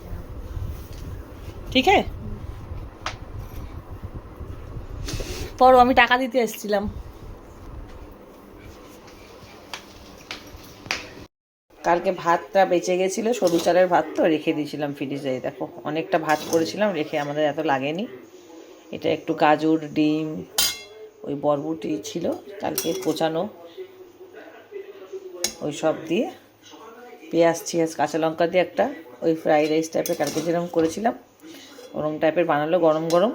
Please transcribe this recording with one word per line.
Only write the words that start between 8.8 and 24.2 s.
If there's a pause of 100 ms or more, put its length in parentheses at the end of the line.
কালকে
ভাতটা
বেঁচে
গেছিল,
সরু
চালের
ভাত (100)
তো,
রেখে
দিয়েছিলাম
ফ্রিজে।
দেখো, (160)
অনেকটা
ভাত (120)
করেছিলাম,
রেখে
আমাদের
এত
লাগেনি। (840)
এটা
একটু
গাজর, (140)
ডিম, (800)
ওই
বরবটি
ছিল (300)
কালকে
কোচানো, (2000)